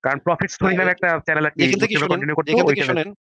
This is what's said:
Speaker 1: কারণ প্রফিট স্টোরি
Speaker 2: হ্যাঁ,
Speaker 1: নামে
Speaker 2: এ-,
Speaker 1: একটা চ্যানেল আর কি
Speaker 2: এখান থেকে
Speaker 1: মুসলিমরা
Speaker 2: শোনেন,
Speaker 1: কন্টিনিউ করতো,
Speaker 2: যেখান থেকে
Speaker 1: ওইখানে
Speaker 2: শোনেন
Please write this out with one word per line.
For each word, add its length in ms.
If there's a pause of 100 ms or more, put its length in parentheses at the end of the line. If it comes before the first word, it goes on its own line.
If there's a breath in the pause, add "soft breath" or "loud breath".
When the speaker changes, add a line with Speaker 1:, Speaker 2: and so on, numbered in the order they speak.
Speaker 1:
কারণ 140
প্রফিট 320
স্টোরি 180
Speaker 2:
হ্যাঁ, 100
Speaker 1:
নামে 120
Speaker 2:
এ-, 40
Speaker 1:
একটা 140 (120)
চ্যানেল 260
আর 40
কি 120
Speaker 2:
এখান 160
থেকে 60
Speaker 1:
মুসলিমরা 160
Speaker 2:
শোনেন, 100
Speaker 1:
কন্টিনিউ 240
করতো, 120
Speaker 2:
যেখান 200
থেকে 140
Speaker 1:
ওইখানে 80
Speaker 2:
শোনেন 200 (160)